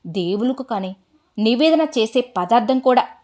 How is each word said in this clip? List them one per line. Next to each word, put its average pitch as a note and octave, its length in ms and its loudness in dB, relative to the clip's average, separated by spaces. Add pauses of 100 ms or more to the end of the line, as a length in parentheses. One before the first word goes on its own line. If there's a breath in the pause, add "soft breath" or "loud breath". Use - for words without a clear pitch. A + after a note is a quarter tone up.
దేవులకు G3+ 560 -4
కానీ F#3+ 320 -8 (440)
నివేదన D4+ 480 2 (100)
చేసే A3+ 240 0 (160)
పదార్థం A3+ 420 0
కూడా. B3+ 280 2 (160)